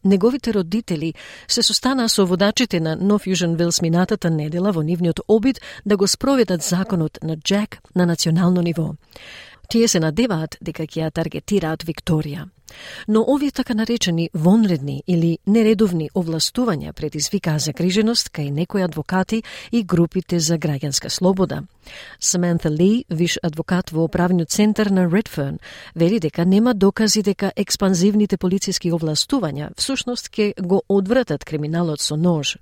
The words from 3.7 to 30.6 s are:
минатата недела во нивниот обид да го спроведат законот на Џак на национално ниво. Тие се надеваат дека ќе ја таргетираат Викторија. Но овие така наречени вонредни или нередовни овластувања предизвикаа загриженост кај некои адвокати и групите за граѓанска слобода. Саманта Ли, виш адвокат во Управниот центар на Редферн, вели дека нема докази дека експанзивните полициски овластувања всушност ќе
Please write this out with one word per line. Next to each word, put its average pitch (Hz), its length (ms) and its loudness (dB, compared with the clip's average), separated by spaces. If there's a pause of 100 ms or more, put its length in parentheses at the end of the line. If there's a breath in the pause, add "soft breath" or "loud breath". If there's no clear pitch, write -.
минатата 175 480 0
недела 160 420 -2
во 160 100 -2
нивниот 170 460 0
обид 220 320 2 (260 loud breath)
да 208 100 4
го 196 100 2
спроведат 220 560 2
законот 175 600 -2
на 160 140 -4
Џак 202 420 -2 (180)
на 180 100 4
национално 175 560 2
ниво. 165 320 -2 (760 loud breath)
Тие 226 200 4
се 185 120 2
надеваат 160 600 0
дека 160 200 -10
ќе 160 200 -6
ја 160 80 -2
таргетираат 160 760 -2
Викторија. 156 640 -4 (600 loud breath)
Но 220 200 4
овие 277 220 2
така 254 240 -4
наречени 202 600 0
вонредни 160 720 2
или 165 400 2
нередовни 208 680 2
овластувања 160 800 -2
предизвикаа 156 640 -4
загриженост 185 720 0
кај 143 220 -6
некои 175 320 -2
адвокати 185 600 -2 (300 loud breath)
и 233 120 2
групите 175 560 0
за 160 180 0
граѓанска 143 500 -4
слобода. 185 540 0 (580 loud breath)
Саманта 175 500 0
Ли, 185 400 2
виш 170 320 0
адвокат 165 480 -2
во 160 140 0
Управниот 175 440 0
центар 214 380 2
на 185 240 2
Редферн, 156 480 -2 (380 loud breath)
вели 175 240 2
дека 160 240 -2
нема 214 300 4
докази 202 480 2
дека 196 340 -2
експанзивните 196 800 2
полициски 180 560 -2
овластувања 156 840 -2
всушност - 520 -6
ќе 208 320 -2